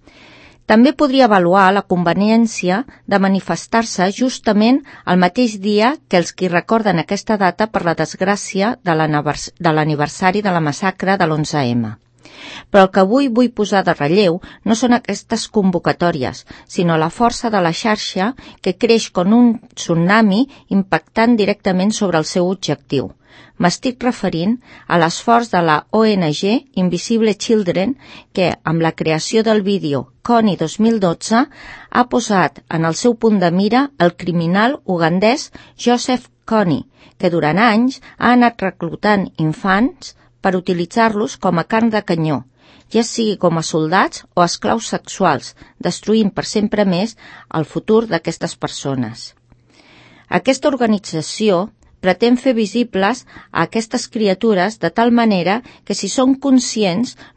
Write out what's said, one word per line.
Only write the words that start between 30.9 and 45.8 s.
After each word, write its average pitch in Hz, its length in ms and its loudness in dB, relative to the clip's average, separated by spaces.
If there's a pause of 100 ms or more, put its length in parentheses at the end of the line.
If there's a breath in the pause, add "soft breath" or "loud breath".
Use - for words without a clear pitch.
dotze, 190 440 0 (460 loud breath)
ha 247 200 2
posat 202 600 -2
en 160 160 -2
el 165 120 -2
seu 240 180 0
punt 214 260 0
de 175 100 2
mira 214 360 0 (100)
el 175 180 2
criminal 180 680 -2
ugandès 185 680 0 (260 loud breath)
Joseph 247 500 -2 (180)
Kony, 214 380 0 (340 soft breath)
que 180 160 0
durant 160 280 2
anys 240 400 2 (160 loud breath)
ha 240 160 2
anat 240 280 2
reclutant 185 760 -2
infants 190 760 -2 (280 soft breath)
per 190 160 0
utilitzar-los 208 800 -2
com 175 200 -2
a 160 80 -2
carn 226 280 0
de 208 120 -2
canyó, 156 380 -2 (500 soft breath)
ja 226 100 2
sigui 220 340 -4
com 165 200 0
a 156 80 -4
soldats 175 600 -2 (100)
o 175 100 4
esclaus - 480 -4
sexuals, - 600 -2 (240 soft breath)
destruint 208 540 0